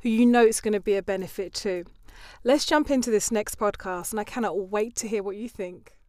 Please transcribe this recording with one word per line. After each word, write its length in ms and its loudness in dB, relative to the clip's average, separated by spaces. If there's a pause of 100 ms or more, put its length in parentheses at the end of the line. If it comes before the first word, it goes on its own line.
who 80 -2
you 140 4
know 220 8
it's 160 4
gonna 180 0
be 140 0
a 80 2
benefit 540 -6
to? 300 -4 (580)
Let's 240 2
jump 240 2
into 180 0
this 220 0
next 260 -4
podcast, 540 -4
and 80 -4
I 40 -4
cannot 460 -4
wait 280 -2
to 100 -6
hear 160 -2
what 120 -6
you 140 -10
think. 440 -12 (160)